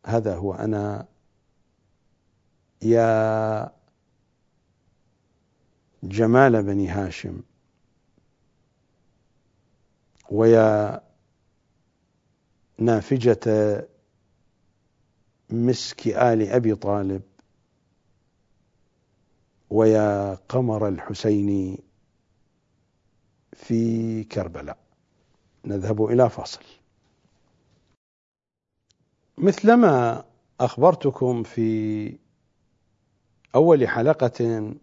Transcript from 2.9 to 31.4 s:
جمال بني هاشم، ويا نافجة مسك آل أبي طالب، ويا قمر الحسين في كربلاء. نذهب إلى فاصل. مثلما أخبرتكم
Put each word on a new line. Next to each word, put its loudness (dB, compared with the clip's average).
جمال 2
بني -4
هاشم، -8
ويا 4
نافجة 0
مسك -2
آل 0
أبي 0
طالب، -4
ويا 2
قمر -4
الحسين -4
في -4
كربلاء. -10
نذهب -2
إلى 4
فاصل. -14
مثلما 4
أخبرتكم 0